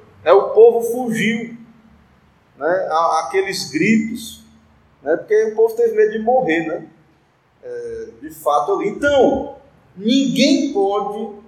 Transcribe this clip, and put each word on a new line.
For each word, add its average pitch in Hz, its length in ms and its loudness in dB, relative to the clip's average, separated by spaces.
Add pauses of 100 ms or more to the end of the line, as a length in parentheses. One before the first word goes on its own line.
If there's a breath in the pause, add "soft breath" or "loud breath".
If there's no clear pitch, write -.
(240)
né? 165 80 4
O - 180 6
povo 226 400 6
fugiu, 226 680 -4 (1000)
né? 160 340 -4
A-, 160 360 0
aqueles 190 440 -6
gritos, - 720 -2 (600)
né? 151 140 -2
Porque 214 360 -2
o - 20 -16
povo 226 200 2
teve 226 200 0
medo 214 180 2
de 226 60 -6
morrer, 175 480 0
né? 160 200 -8 (760)
É, 117 460 -12 (120)
de 302 100 -16
fato 147 420 2
ali. 185 160 0
Então, - 680 2 (400)
ninguém 269 760 0
pode 214 640 -4 (120)